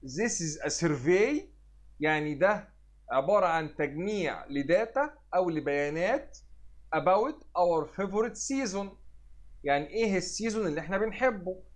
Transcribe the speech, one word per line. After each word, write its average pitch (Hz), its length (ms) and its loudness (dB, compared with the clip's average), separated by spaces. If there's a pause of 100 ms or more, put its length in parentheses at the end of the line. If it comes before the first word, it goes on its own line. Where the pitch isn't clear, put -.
this 170 280 -2
is 160 340 -6
a 143 140 -4
survey، 180 600 2 (580)
يعني 151 340 0
ده 185 340 2 (420)
عبارة 185 360 4
عن 160 300 0
تجميع 156 720 -2
لداتا 190 640 0 (240)
أو 180 160 2
لبيانات 151 880 -2 (580)
about 196 380 4
our 170 520 0 (100)
favorite 202 400 -2
season. 202 500 -4 (800)
يعني 143 220 2
إيه 202 300 0
السيزون 208 500 -2
اللي 156 140 -2
إحنا 165 180 -4
بنحبه؟ 208 640 -2 (140)